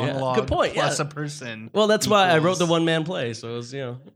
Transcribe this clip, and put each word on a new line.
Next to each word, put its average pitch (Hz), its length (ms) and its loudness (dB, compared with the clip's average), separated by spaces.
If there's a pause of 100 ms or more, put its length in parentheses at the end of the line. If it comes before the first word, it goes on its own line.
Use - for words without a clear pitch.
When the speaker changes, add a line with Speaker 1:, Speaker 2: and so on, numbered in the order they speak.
Speaker 1:
Good 143 80 -2
Speaker 2:
monologue 131 340 0
Speaker 1:
point, 165 260 0
Speaker 2:
plus - 260 -2
Speaker 1:
yeah. 156 60 -2
Speaker 2:
a - 40 -8
person 127 640 -10
Speaker 1:
Well, 208 140 4
that's 208 200 2
why 196 220 4
I 165 100 6
wrote 175 180 2
the 170 80 2
Speaker 2:
equals 165 40 0
Speaker 1:
one-man 165 340 2
play, 151 300 -4
so 113 200 -10
it - 20 -8
was, 120 180 -10
you 139 60 -8
know. 127 220 -10 (140)